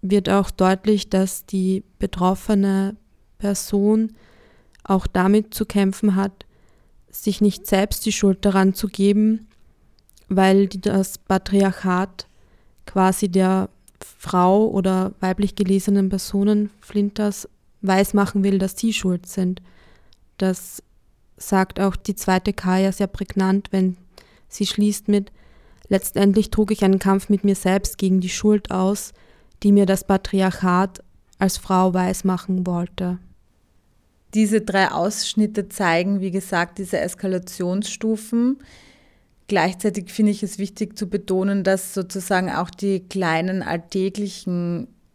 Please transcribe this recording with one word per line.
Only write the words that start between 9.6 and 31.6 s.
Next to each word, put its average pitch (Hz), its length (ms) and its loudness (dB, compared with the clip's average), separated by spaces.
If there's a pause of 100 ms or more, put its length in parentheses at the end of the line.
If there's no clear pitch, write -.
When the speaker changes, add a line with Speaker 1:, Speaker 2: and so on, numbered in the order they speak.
Speaker 1:
weil 190 400 4
die, 185 140 -8
das 196 360 -2
Patriarchat 190 1080 -2 (580)
quasi 190 440 2
der 190 400 2 (480)
Frau 190 500 4
oder 190 540 0
weiblich 190 340 -2
gelesenen 196 540 2
Personen 202 600 0 (120)
Flinters 208 680 -4 (340)
weismachen 196 640 2
will, 196 160 2
dass 190 180 -4
sie 226 140 -2
schuld 180 340 -2
sind. 185 360 -4 (760)
Das - 460 -4 (540)
sagt - 420 0
auch 196 160 0
die - 200 -6
zweite 185 360 0
Kaya 190 400 0
sehr 190 160 -4
prägnant, 196 640 -2
wenn 185 240 0 (540)
sie - 160 -4
schließt 208 420 -2
mit, 202 240 0 (560)
„Letztendlich 196 640 2
trug 214 200 0
ich 208 120 0
einen 190 160 4
Kampf 196 300 0
mit 202 160 2
mir 196 100 4
selbst 190 420 0
gegen 190 220 2
die 180 80 -2
Schuld 208 420 0
aus, 190 440 -2 (480)
die 202 100 4
mir 202 140 6
das 190 180 0
Patriarchat 190 960 0 (380)
als 196 180 0
Frau 185 360 2